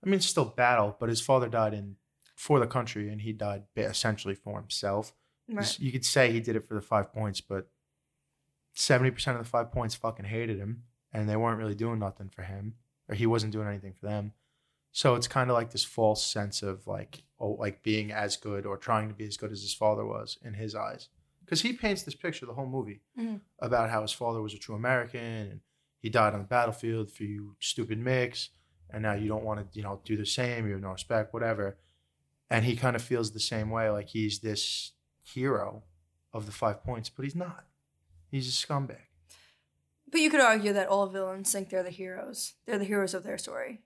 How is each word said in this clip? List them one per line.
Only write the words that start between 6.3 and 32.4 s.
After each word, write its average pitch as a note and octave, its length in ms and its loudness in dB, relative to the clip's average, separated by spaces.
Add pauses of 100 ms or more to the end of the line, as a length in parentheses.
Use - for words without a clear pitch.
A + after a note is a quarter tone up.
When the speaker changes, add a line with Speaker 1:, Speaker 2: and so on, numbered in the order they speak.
Speaker 1:
he A2+ 100 2
did A2+ 160 0
it G#2+ 80 -2
for - 100 -10
the G#2 60 -2
Five G2+ 320 0
Points, G#2+ 280 -2
but F#2+ 280 -6 (1040)
seventy C3 380 4
percent B2 260 -2
of A#2+ 80 -6
the A#2 60 -14
Five A#2+ 220 0
Points A#2 220 -2
fucking A2+ 320 -6
hated A2+ 320 -4
him, G#2 260 -6 (280)
and G#2+ 160 -2
they G#2+ 80 2
weren't A2+ 220 2
really G#2+ 160 -4
doing A2+ 240 -2
nothing G2 300 -6
for - 140 -14
him, G2 340 -10 (320)
or A2+ 60 -4
he A2+ 120 2
wasn't A2 260 4
doing G#2+ 160 -2
anything G2+ 260 -8
for - 120 -12
them. G#2 260 -4 (600)
So - 240 4
it's A#2+ 120 0
kinda B2+ 240 2
like A#2 180 4
this - 140 0
false G#2+ 400 2
sense G2+ 380 -4
of, F#2+ 240 -6
like, G2+ 360 -10 (160)
oh, G#2 140 -2
like, G#2 300 -4
being G#2+ 300 0
as G#2 240 -2
good G2+ 300 -6
or G2 100 -4
trying A2 320 0
to G#2+ 60 -8
be G#2+ 100 -10
as G#2 120 -8
good A2 160 -8
as G2+ 100 -10
his G2 120 -4
father G#2+ 300 2
was A2 380 -6
in A2+ 120 -10
his G#2+ 200 -8
eyes. G#2+ 340 -8 (380)
'Cause D#3+ 160 0
he A#3+ 100 0
paints G#3 320 -2
this C#3+ 100 -10
picture D#3+ 320 -6
the A#2+ 80 -10
whole C3+ 120 -4
movie A#2+ 360 -4 (160)
Speaker 2:
Mm-hmm. A3 180 -4 (220)
Speaker 1:
about A#2 320 2
how A2 120 2
his G#2+ 100 -2
father A#2 280 -2
was G#2+ 140 -6
a G2+ 40 -14
true - 180 -10
American A#2+ 440 0 (300)
and G2+ 100 -12 (380)
he A2+ 100 -4
died A2 240 6
on G#2 80 -2
the G2 60 -6
battlefield A2+ 640 0
for - 140 -10
you G#2 360 -8
stupid A2 380 -2
micks, B2 520 0 (380)
and G#2+ 140 -6
now G#2+ 120 2
you G#2 140 -2
don't A2 160 -2
wanna, G#2 280 -4
you G#2+ 100 -10
know, G2 220 -8
do A2 120 -2
the G2+ 100 -2
same, A#2+ 400 0
you G#2 60 -2
have G2 100 -4
no G2 100 -6
respect, G#2+ 400 -2
whatever. A2 440 -2 (720)